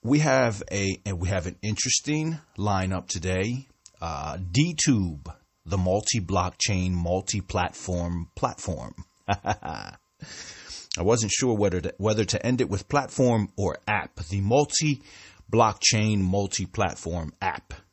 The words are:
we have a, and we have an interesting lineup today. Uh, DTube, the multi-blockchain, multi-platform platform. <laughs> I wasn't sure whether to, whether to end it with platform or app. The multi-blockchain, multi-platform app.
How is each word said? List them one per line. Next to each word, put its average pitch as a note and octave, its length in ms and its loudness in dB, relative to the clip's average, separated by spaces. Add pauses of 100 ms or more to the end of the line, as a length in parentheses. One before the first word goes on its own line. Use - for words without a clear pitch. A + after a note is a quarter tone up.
we D3 180 4
have C3 520 4
a, G2 340 0
and F#2+ 140 -2
we F2+ 80 -2
have F#2 180 0
an F2+ 160 -8
interesting D3+ 760 -2 (180)
lineup F#2+ 500 0
today. F#2+ 600 -2 (340)
Uh, D2+ 360 -6
DTube, F#2+ 960 0 (320)
the F2+ 120 -2
multi-blockchain, F#2 1120 0
multi-platform F2 1400 -2
platform. - 600 -6 (160)
<laughs> - 160 -18
I - 1700 -6
wasn't A2 300 2
sure B2 240 2
whether F#2+ 260 2
to, D#2 160 -6
whether G#2+ 260 2
to G2+ 220 -2
end B2 160 2
it A2 80 0
with G2 180 -4
platform B2 680 2
or G#2 200 0 (100)
app. G#2 280 -2
The G2 260 -2
multi-blockchain, A2+ 1800 2
multi-platform F#2 1200 -2
app. E2+ 320 -6 (200)